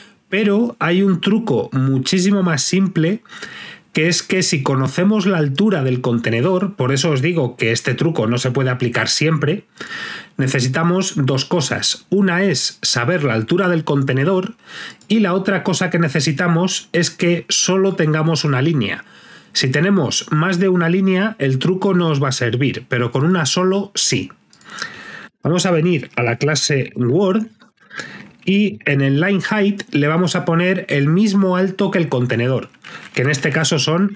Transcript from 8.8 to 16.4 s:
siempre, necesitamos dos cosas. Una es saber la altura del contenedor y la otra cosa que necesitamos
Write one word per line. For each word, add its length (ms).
siempre, 560
necesitamos 800
dos 280
cosas. 640
Una 360
es 380
saber 420
la 100
altura 340
del 140
contenedor 720
y 100
la 160
otra 300
cosa 260
que 80
necesitamos 920